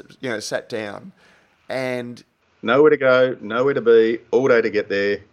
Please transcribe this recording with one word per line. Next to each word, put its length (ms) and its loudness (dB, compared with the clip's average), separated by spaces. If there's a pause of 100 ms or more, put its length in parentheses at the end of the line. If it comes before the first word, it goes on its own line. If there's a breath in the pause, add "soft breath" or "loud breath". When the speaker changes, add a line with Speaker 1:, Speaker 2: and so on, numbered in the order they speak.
Speaker 1:
of 100 -20
s-, 100 -20
you 80 -8
know, 120 -6
sat 280 -10
down 440 -10 (560 soft breath)
and 540 -8 (380)
Speaker 2:
Nowhere 300 4
to 60 4
go, 440 2
nowhere 320 -2
to 80 -2
be, 380 4 (140)
all 160 2
day 120 4
to 80 -4
get 200 -4
there. 320 -2 (120)